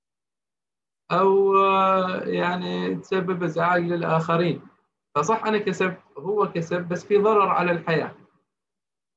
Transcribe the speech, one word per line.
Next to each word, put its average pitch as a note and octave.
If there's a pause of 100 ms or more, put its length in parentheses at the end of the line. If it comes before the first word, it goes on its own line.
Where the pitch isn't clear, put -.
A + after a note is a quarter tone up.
(1120)
أو، G3
آه، F#3+
يعني F3+
تسبب F3+
إزعاج E3+
للآخرين. E3+ (540)
فصح F#3+
أنا G#3+
كسبت، F#3 (200)
هو F#3+
كسب، F3
بس F3
في G#3
ضرر G3+
على F3
الحياة. E3+ (1000)